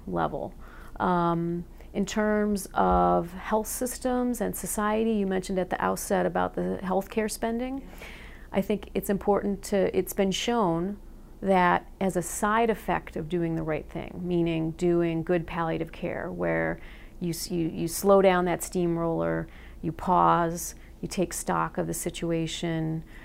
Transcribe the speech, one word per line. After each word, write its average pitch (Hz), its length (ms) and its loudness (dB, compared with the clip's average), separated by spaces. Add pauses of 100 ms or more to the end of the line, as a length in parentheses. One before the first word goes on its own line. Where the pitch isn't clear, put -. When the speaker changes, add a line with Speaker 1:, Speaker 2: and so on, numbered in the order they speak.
Speaker 1:
level. 170 480 -2 (440)
Um, 170 640 2 (300)
in 196 100 0
terms 208 680 2
of 180 580 4
health 214 360 -2
systems 247 720 -2
and 185 160 -2
society, 214 560 0
you 202 140 2
mentioned 190 320 0
at 180 120 0
the - 120 -2
outset 185 440 2
about 180 280 0
the 185 280 -2
healthcare 196 480 -2
spending. 240 480 -4
Speaker 2:
Yeah. 269 60 -10 (680)
Speaker 1:
I 202 100 2
think 202 320 -2
it's 196 160 -2
important 202 540 0
to, 190 320 2
it's 185 160 0
been 196 180 2
shown 190 680 0 (420)
that 180 460 4 (140)
as 190 160 2
a 175 60 2
side 220 480 2
effect - 460 -2
of 165 120 -6
doing 165 260 0
the 165 80 -2
right 156 260 -2
thing, - 340 -8
meaning 165 500 2
doing 170 500 2
good 170 240 0
palliative 165 460 -2
care, - 380 -6
where 165 500 0 (400)
you 175 100 -2
s-, - 200 -6
you, 170 180 0
you 165 200 -2
slow 196 320 6
down 180 260 6
that 165 160 0
steamroller, 165 840 0 (340)
you 165 120 -4
pause, 170 800 4 (260)
you 170 80 -6
take 180 240 -2
stock 165 460 -2
of 170 80 -2
the 165 80 -4
situation, 160 1120 -2 (200)